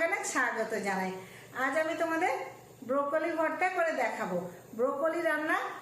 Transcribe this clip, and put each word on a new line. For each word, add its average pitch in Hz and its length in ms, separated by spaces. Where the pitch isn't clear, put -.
অনেক 403 140
স্বাগত 226 380
জানাই। 185 240
আজ 277 100
আমি 330 180
তোমাদের 330 320
ব্রোকলি 285 520
ভর্তা 320 280
করে 330 140
দেখাবো। 214 340
ব্রোকলি 285 520
রান্না 311 280